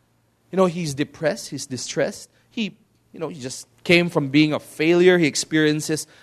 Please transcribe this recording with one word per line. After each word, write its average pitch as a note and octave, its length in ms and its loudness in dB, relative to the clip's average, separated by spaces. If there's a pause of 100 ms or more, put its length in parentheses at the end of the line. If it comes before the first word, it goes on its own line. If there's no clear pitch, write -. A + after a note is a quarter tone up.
(520)
You F3 40 -6
know, F#3 100 4
he's D#3+ 280 -4
depressed, D3 540 -6
he's C#3 180 -12
distressed. - 640 -6 (200)
He, G#3+ 260 -6 (360)
you - 60 -20
know, D#3 100 -8
he E3 120 -14
just B2+ 260 -12 (160)
came F3 280 4
from D3 180 -2
being D3+ 240 2
a A#2+ 80 -4
failure. F3 580 4
He E3 80 4
experiences D3+ 800 -2 (160)